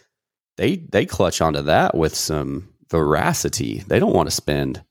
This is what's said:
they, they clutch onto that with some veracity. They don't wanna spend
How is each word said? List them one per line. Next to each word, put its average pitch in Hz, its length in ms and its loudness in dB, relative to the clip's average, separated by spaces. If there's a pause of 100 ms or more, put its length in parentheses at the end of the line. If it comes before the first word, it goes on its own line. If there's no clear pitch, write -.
(560)
they, 139 200 0
they 143 300 0
clutch - 340 0
onto 76 220 2
that 82 320 2
with 78 200 0
some 69 540 -4 (220)
veracity. 78 960 0
They 98 120 2
don't 202 160 2
wanna 80 160 2
spend 69 600 -4